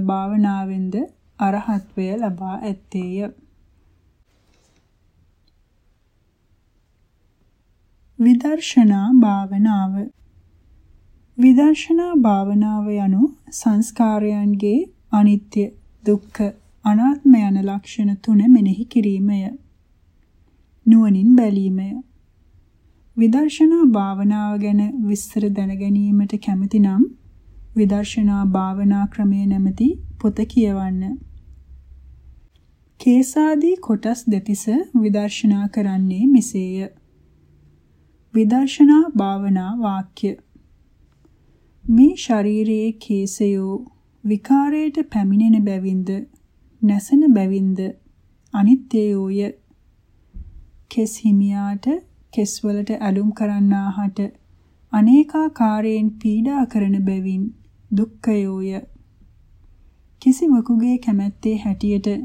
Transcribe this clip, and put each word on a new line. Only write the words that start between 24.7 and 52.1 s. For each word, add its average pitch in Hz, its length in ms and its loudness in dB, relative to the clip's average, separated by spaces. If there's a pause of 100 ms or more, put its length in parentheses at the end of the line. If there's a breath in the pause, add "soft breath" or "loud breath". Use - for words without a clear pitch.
විස්තර 208 460 -4
දැන 196 260 -4
ගැනීමට 202 640 0
කැමති 202 420 -2
නම් 196 220 2 (680)
විදර්ශනා 202 760 0
භාවනා 196 600 0
ක්‍රමය 196 360 -2
නැමැති 196 460 0 (260)
පොත 208 300 -4
කියවන්න. 196 580 -2 (2000)
කේසාදී 302 760 2
කොටස් 226 480 -4
දෙතිස 202 400 -4 (300)
විදර්ශනා 208 760 0
කරන්නේ 190 580 -2
මෙසේය. 190 640 0 (1500)
විදර්ශනා 269 760 4
භාවනා 196 640 -2
වාක්‍ය. 196 560 -6 (1500)
මේ 269 320 6
ශරීරයේ 214 760 -2
කේසයෝ 196 840 -4 (480)
විකාරයට 285 800 -2
පැමිණෙන 208 580 2
බැවින්ද, 190 460 -4 (720)
නැසෙන 208 480 2
බැවින්ද 190 480 2 (760)
අනිත්‍යයෝය. 202 840 0 (1500)
කෙස් 220 300 -4
හිමියාට 202 680 0 (460)